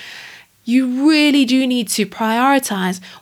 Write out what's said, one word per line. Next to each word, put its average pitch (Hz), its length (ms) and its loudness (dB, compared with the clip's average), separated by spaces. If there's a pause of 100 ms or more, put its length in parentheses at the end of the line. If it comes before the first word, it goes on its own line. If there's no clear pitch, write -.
(640)
you 254 440 0
really 294 360 4
do 262 220 2
need 247 220 -2
to - 180 -2
prioritize 220 920 -2 (220)